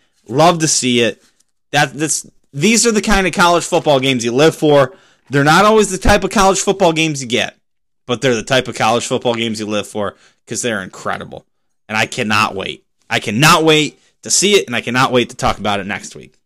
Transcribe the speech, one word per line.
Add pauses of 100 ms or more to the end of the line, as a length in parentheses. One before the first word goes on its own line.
(300)
Love
to
see
it. (500)
That,
that's, (280)
these
are
the
kind
of
college
football
games
you
live
for. (340)
They're
not
always
the
type
of
college
football
games
you
get, (480)
but
they're
the
type
of
college
football
games
you
live
for (300)
'cause
they're
incredible. (440)
And
I
cannot
wait. (240)
I
cannot
wait (220)
to
see
it,
and
I
cannot
wait
to
talk
about
it
next
week. (100)